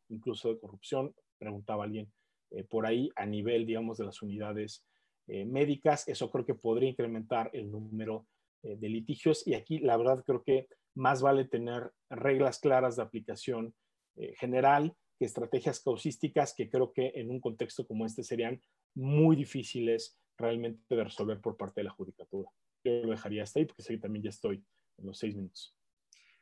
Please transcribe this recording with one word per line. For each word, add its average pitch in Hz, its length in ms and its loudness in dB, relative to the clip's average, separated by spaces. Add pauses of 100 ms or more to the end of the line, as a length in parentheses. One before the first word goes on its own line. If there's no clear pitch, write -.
incluso 113 400 -6
de 113 100 0
corrupción, 113 560 -6 (240)
preguntaba 104 460 -6
alguien, 107 260 -8 (420)
eh, 95 120 -10
por 110 220 -2
ahí, 120 320 0
a 101 80 -4
nivel, 107 400 0
digamos, 113 320 -4
de 113 80 -4
las 95 160 -12
unidades, 107 640 -8 (420)
eh, 101 180 -6
médicas. 143 640 2
Eso 131 240 -4
creo - 140 -2
que 117 100 0
podría 117 340 2
incrementar 117 640 -2
el 110 160 -8
número, 107 560 -6 (380)
eh, 107 140 -8
de 107 120 -4
litigios, 113 560 0
y - 80 2
aquí - 240 -2
la 127 200 4
verdad 127 280 4
creo 123 160 0
que 135 260 2 (280)
más 131 260 2
vale 139 240 6
tener 120 480 -4 (160)
reglas 135 480 2
claras 127 380 4
de 120 80 0
aplicación, 113 720 -6 (400)
eh, - 220 -8
general 135 580 4 (240)
que 127 60 0
estrategias 120 540 -2
causísticas 139 760 0
que 110 120 -2
creo 127 240 2
que 131 240 0
en 117 140 -6
un 127 100 -4
contexto 117 460 -4
como 113 220 -4
este 113 160 -8
serían 117 360 -4 (360)
muy 151 400 6
difíciles 120 800 -2 (200)
realmente 117 580 -2
de 113 80 2
resolver 104 360 -4
por 101 180 -4
parte 101 240 -6
de 101 40 -4
la 101 60 -8
judicatura. 95 580 -10 (340)
Yo 120 200 0
lo 113 80 0
dejaría 107 320 -4
hasta 101 160 -2
ahí 156 60 4
porque - 180 -12
sé 117 100 -6
que 113 60 -4
también 107 240 -6
ya 104 60 -4
estoy 101 340 -4 (340)
en 98 80 -14
los 98 140 -12
seis 110 160 -4
minutos. - 400 -12 (640)